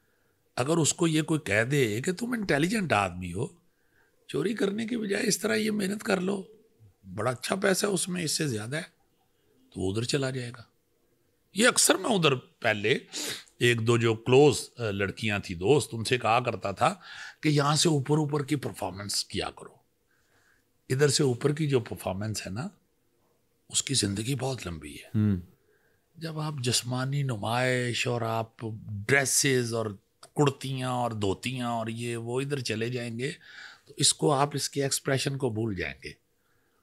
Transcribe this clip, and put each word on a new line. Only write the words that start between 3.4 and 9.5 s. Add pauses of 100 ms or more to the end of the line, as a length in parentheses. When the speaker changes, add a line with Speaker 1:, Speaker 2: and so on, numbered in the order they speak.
Speaker 1:
चोरी
करने
की
बजाय
इस
तरह
ये
मेहनत
कर
लो, (400)
बड़ा
अच्छा
पैसा
उसमें,
इससे
ज़्यादा
है, (840)